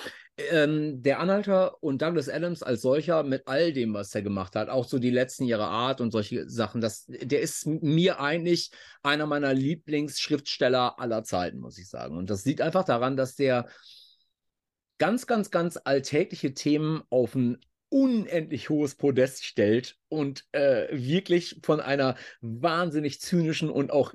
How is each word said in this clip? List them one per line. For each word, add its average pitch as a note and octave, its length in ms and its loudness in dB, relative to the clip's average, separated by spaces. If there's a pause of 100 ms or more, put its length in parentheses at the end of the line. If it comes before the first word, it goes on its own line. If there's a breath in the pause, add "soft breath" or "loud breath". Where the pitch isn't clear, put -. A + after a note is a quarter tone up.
(500 loud breath)
Ähm, D3+ 520 2
der C3+ 160 2
Anhalter F#3+ 640 2
und C#3 180 0
Douglas D#3 300 0
Adams E3+ 320 -4
als A#2+ 200 -2
solcher D3+ 420 2
mit C3+ 220 -2
all D#3 280 2
dem, A#2 180 0
was G2+ 220 -6
er G#2+ 80 0
gemacht G2 320 -4
hat, G#2+ 160 -2
auch B2+ 160 0
so C#3+ 140 -2
die B2 100 2
letzten B2+ 340 0
ihrer G#2+ 240 0
Art A#2+ 320 0
und A#2 120 0
solche G#2 360 -2
Sachen, A#2 320 -2
das, A2 280 -4
der B2+ 340 -2
ist - 240 -4
mir D#3+ 540 2
eigentlich E3+ 500 0 (320 loud breath)
einer D3 240 2
meiner D3 260 0
Lieblingsschriftsteller C#3 1500 0
aller A2+ 240 -2
Zeiten, F2 340 -2
muss B1 200 -14
ich F#2+ 120 -20
sagen. B1+ 260 -10
Und F#2 140 -6
das G#2 160 -4
liegt C3+ 160 0
einfach D#3+ 220 2
daran, B2+ 340 0
dass C3 160 -2
der B2+ 340 2 (1300 loud breath)
ganz, G3+ 280 0
ganz, A3 240 0
ganz E3+ 340 0
alltägliche C#3 720 0
Themen D3+ 560 0
auf B2 240 2
ein B2 240 0 (320)
unendlich F#3+ 800 0
hohes D3 280 0
Podest C3 500 2
stellt A2 500 2 (140)
und, C#3+ 420 -4
äh, C3+ 400 2
wirklich E3+ 720 0
von D3+ 180 2
einer C3+ 360 0 (260 loud breath)
wahnsinnig D3+ 760 -2
zynischen D#3+ 520 0
und C#3 220 -2
auch C3 220 2